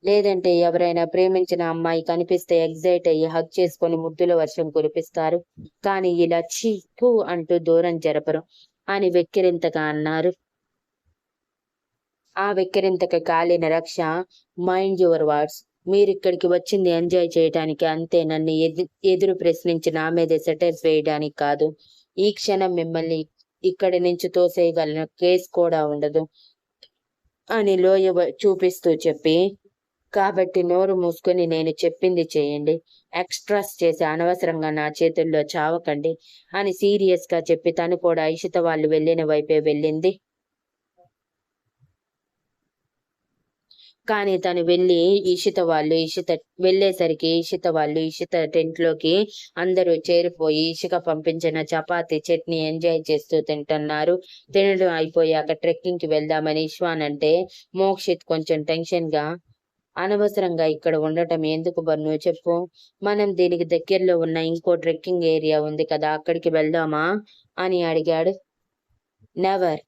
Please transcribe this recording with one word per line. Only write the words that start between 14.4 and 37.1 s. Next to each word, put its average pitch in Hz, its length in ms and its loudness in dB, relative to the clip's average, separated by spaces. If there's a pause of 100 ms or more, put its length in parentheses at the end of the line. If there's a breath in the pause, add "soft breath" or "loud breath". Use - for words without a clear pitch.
"Mind 185 400 0
your 170 240 4
words, 151 340 0 (320)
మీరిక్కడికి 190 600 2
వచ్చింది 185 420 2
ఎంజాయ్ 170 400 2
చేయటానికి 160 560 0
అంతే, 165 380 0
నన్ను 160 360 -2
ఎదు-, 165 280 -2 (180)
ఎదురు 185 300 2
ప్రశ్నించి 165 560 0
నా 160 180 -2
మీదే 165 300 2
సెటైర్స్ 165 440 -2
వేయడానికి 151 520 0
కాదు. 147 320 0 (500 soft breath)
ఈ 196 140 2
క్షణం 190 440 -2
మిమ్మల్ని 165 440 -4 (440)
ఇక్కడి 185 360 0
నుంచి 175 300 0
తోసేయగలను, 170 760 0 (120)
కేసు 180 360 2
కూడా 170 340 2
ఉండదు" 147 360 -2 (1300 soft breath)
అని 202 280 2
లోయ 190 320 4
వ-, 175 260 0
చూపిస్తూ 185 600 2
చెప్పి, 160 380 0 (800)
"కాబట్టి 185 500 0
నోరు 185 320 2
మూసుకొని 175 520 0
నేను 160 300 -2
చెప్పింది 175 480 0
చేయండి, 147 500 -2 (380 soft breath)
ఎక్స్ట్రాస్ 196 640 -4
చేసి 165 280 0
అనవసరంగా 165 680 -2
నా 151 200 -2
చేతుల్లో 160 560 0
చావకండి" 160 640 -2 (400 soft breath)
అని 196 200 -2
సీరియస్గా 185 680 0